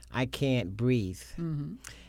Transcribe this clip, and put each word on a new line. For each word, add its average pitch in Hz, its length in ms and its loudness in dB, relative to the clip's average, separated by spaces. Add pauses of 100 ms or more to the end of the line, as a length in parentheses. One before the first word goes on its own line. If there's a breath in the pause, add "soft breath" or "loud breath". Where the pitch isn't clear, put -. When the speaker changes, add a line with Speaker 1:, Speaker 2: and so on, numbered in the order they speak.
(120)
Speaker 1:
I 131 160 2
Can't 120 500 2
Breathe. 113 440 2 (180)
Speaker 2:
Mm-hmm. 160 340 -4 (360 loud breath)